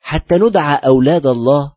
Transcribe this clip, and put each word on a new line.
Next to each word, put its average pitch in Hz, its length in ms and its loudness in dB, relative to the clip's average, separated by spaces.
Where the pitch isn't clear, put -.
حتى 160 380 -4
ندعى 185 380 0
أولاد 135 500 2
الله. 135 500 -2